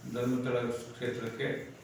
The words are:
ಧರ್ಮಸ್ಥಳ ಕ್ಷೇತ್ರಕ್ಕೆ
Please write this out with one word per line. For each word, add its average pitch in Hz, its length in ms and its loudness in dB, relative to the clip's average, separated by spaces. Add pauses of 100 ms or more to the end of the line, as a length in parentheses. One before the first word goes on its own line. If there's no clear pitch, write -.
(140)
ಧರ್ಮಸ್ಥಳ 123 420 4 (380)
ಕ್ಷೇತ್ರಕ್ಕೆ 120 540 -2 (360)